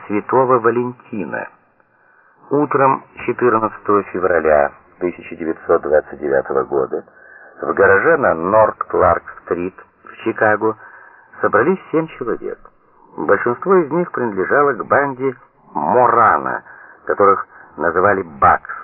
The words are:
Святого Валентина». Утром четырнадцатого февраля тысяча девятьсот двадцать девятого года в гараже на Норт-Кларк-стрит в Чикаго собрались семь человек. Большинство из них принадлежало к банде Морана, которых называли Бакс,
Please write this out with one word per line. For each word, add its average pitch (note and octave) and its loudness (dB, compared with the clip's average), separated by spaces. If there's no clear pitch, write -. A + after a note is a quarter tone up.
Святого B2 0
Валентина». A#2 -4
Утром C#3 0
четырнадцатого A2 0
февраля D#2 2
тысяча - -8
девятьсот E2 -2
двадцать D2 -2
девятого C2+ -2
года C2+ -4
в D2 -4
гараже G2+ 4
на G2+ 2
Норт-Кларк-стрит F2+ 0
в - -20
Чикаго G#2+ -2
собрались B2 2
семь D#3+ -2
человек. - -8
Большинство A#2+ 0
из D#3 0
них E3+ -4
принадлежало A#2+ 0
к F#2 -8
банде C3 -2
Морана, F2 2
которых G2 2
называли F2+ 0
Бакс, D#2+ 0